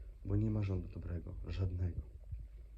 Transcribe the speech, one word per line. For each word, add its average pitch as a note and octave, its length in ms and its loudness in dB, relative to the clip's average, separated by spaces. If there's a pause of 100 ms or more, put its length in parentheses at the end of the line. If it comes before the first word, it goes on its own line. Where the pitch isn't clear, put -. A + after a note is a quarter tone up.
(260)
bo G2 100 4
nie G#2+ 160 6
ma G#2+ 120 4
rządu F#2 240 2
dobrego, F2 460 -4 (140)
żadnego. F2+ 540 2 (760)